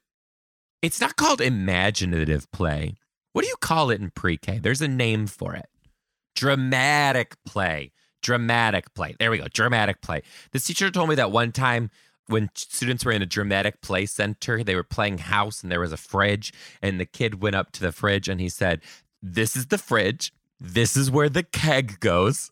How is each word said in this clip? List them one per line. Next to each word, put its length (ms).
it's 160
not 160
called 240
imaginative 1120
play. 440
What 100
do 60
you 80
call 340
it 100
in 100
pre-K? 480
There's 240
a 60
name 380
for 280
it. 120
Dramatic 1080
play. 480
Dramatic 720
play. 240
There 120
we 80
go. 140
Dramatic 500
play. 200
This 140
teacher 240
told 180
me 60
that 160
one 220
time 380
when 280
ch-, 160
students 340
were 80
in 100
a 40
dramatic 540
play 260
center, 560
they 120
were 80
playing 360
house 440
and 100
there 80
was 120
a 40
fridge, 560
and 180
the 60
kid 360
went 140
up 160
to 80
the 120
fridge 360
and 120
he 80
said, 320
"This 340
is 100
the 120
fridge. 540
This 360
is 140
where 180
the 140
keg 580
goes." 520